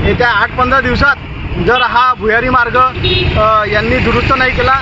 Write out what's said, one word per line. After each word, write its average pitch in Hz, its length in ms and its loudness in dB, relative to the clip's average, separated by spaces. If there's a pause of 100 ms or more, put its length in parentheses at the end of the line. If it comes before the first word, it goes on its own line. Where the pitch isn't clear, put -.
येत्या 240 220 2
आठ 220 300 -2
पंधरा 254 220 2
दिवसात 247 340 0 (520)
जर 247 140 2
हा 240 320 2
भुयारी 220 360 -2
मार्ग, 240 280 0
अ, 220 880 0
यांनी 214 320 -2
दुरुस्त 240 400 0
नाही 254 140 0
केला 254 300 0